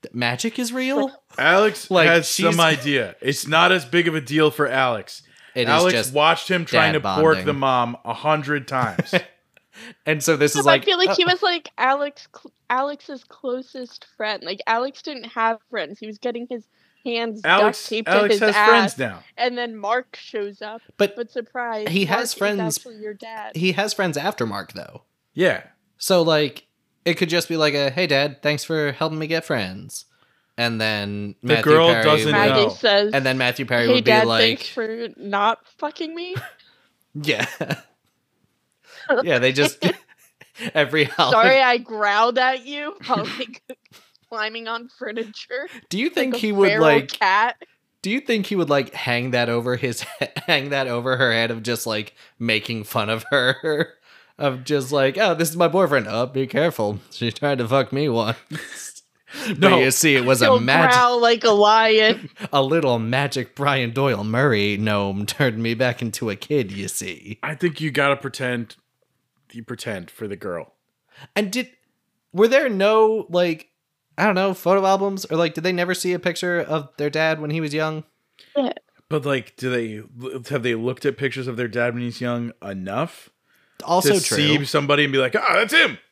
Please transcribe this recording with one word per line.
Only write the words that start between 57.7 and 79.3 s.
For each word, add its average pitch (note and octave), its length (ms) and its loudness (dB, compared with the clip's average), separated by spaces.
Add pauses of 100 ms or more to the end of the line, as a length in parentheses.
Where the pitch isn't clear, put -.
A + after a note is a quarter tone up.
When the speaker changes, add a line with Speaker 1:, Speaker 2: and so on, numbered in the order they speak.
Speaker 1:
me C#3+ 160 -2
once." A2+ 320 0
<laughs> - 600 -16 (460)
But G3+ 100 -6
Speaker 3:
No. D3+ 200 6
Speaker 1:
you C3 140 4
see, C#3+ 240 4
it B2 80 4
was B2 180 4
a A#2 40 6
Speaker 2:
He'll A#2+ 120 6
Speaker 1:
magic D3 320 4
Speaker 2:
growl B3 300 4
like A#3 240 4
a A#3 80 6
lion. A3 760 4 (120)
Speaker 1:
<laughs> - 120 -12
A C#3+ 80 4
little C3+ 380 2
magic B2+ 560 -2
Brian C3+ 380 0
Doyle B2 320 0
Murray A2 520 2
gnome G2+ 480 -2
turned A#2+ 340 -2
me A#2 160 -2
back A#2+ 280 -2
into A2+ 280 -6
a G2 60 -4
kid, A#2+ 360 -4
you G2 160 -8
see. F#2+ 560 -12
Speaker 3:
I D3+ 100 -8
think D#3+ 260 -4
you D#3 120 -4
gotta C#3 240 2
pretend, B2 580 -8 (800)
you A#2 100 -16
pretend G#2+ 480 -10
for - 160 -12
the G2 100 -8
girl. E2+ 380 -10 (600)
Speaker 1:
And G3+ 160 -2
did, B3 180 -6 (640)
were G3+ 160 6
there C4+ 200 4
no, A3 600 2
like, E3+ 400 0 (500)
I F3 80 2
don't G#3 100 2
know, F#3+ 160 2
photo F#3+ 320 2
albums? G3 420 0
Or, D#3+ 100 -2
like, E3 180 0
did D#3+ 80 -6
they F#3 100 0
never F3+ 220 0
see F3+ 180 -2
a F3 60 -2
picture F3 420 -2
of D3+ 360 -4
their D3 140 -2
dad D#3 300 0
when D3+ 100 -6
he E3 100 -2
was D3+ 120 -4
young? D#3 300 -4 (540)
Speaker 2:
Yeah. C4+ 160 -2 (360)
Speaker 3:
But, D3+ 160 -4
like, C3+ 320 -2